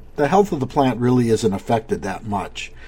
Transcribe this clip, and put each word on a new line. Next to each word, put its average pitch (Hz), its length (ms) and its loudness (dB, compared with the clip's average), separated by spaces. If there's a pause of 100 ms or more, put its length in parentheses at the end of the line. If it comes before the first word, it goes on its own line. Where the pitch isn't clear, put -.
(160)
the 147 120 2
health 196 240 4
of 151 80 -4
the 127 60 0
plant 131 320 2
really 123 300 2
isn't 110 240 2
affected 101 500 -2
that 98 220 -8
much. 101 480 -8 (160)